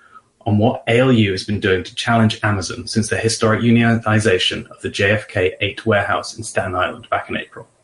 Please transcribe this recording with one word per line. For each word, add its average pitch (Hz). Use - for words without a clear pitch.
on 104
what 113
A 117
L 131
U 107
has 92
been 101
doing 92
to -
challenge 113
Amazon 101
since -
the 101
historic 110
unionization 113
of -
the -
J 101
F 107
K 92
eight -
warehouse 101
in 110
Staten 98
Island 82
back -
in 92
April -